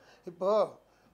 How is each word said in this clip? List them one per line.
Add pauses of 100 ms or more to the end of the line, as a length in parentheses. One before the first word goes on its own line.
(260)
இப்போ (340)